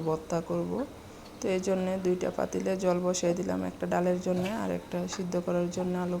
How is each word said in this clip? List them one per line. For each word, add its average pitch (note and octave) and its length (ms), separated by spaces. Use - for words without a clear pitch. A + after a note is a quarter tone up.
ভর্তা D#3+ 300
করব। F3 240
তো - 60
এই F#3+ 120
জন্যে F#3 260
দুইটা F3+ 300
পাতিলে F#3+ 360
জল F3+ 220
বসাই F3+ 320
দিলাম, F#3 220
একটা - 220
ডালের F3+ 340
জন্যে F3+ 240
আর F#3 160
একটা F3+ 200
সিদ্ধ F3+ 200
করার F3 300
জন্য F3+ 180
আলু F3+ 160